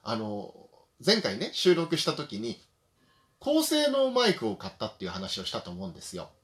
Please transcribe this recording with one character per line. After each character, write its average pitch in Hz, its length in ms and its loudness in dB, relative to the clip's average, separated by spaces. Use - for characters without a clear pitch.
あ 110 120 -4
の、 107 380 -6
前 214 180 4
回 104 160 -2
ね、 - 160 -6
収 180 200 6
録 165 220 0
し - 80 -2
た 160 80 2
時 - 260 -8
に、 113 220 -6
高 311 220 2
性 302 260 4
能 269 220 4
マ 240 180 4
イ 170 60 4
ク 113 120 -4
を 101 100 -2
買 95 120 -10
っ - 100 -12
た 107 100 -4
っ - 100 -12
て 92 80 -8
い - 20 -4
う - 20 -4
話 95 280 -6
を 92 80 -8
し - 40 -6
た - 120 -6
と 92 80 -12
思 90 160 -10
う - 20 -8
ん 80 60 -12
で - 80 -16
す - 120 -12
よ。 85 140 -10